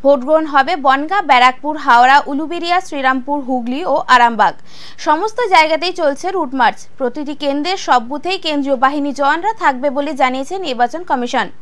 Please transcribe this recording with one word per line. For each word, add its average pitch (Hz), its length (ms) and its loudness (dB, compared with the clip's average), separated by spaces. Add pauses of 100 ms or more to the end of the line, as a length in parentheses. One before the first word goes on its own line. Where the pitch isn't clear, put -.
ভোট 277 240 4
গ্রহণ 311 200 2
হবে 294 280 2 (120)
বনগাঁ, 302 440 2
ব্যারাকপুর, 254 480 4
হাওড়া, 269 400 6 (100)
উলুবেড়িয়া, 339 540 -4
শ্রীরামপুর, 269 600 -2
হুগলি 254 400 -4 (120)
ও - 20 2 (120)
আরামবাগ। 233 460 4 (460)
সমস্ত 349 400 -2 (100)
জায়গাতেই 320 440 2
চলছে 302 360 -2
রুট 339 240 -4
মার্চ। 247 260 2 (180)
প্রতিটি 277 380 -4
কেন্দ্রে 294 420 -2
সব 262 300 2
বুথেই 330 320 -6
কেন্দ্রীয় 285 380 -2
বাহিনী 285 360 0
জওয়ানরা 285 400 0
থাকবে 285 360 0
বলে 285 240 -4
জানিয়েছে 262 460 -2
নির্বাচন 254 440 -2
কমিশন। 247 440 -2 (140)